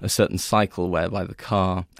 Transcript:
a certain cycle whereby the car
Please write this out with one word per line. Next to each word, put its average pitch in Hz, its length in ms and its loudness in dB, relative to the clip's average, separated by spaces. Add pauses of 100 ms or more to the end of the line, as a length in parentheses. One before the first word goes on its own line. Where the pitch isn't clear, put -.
a 98 60 -4
certain 95 300 2
cycle 95 520 0
whereby 92 340 0
the - 120 -10
car 92 500 0 (140)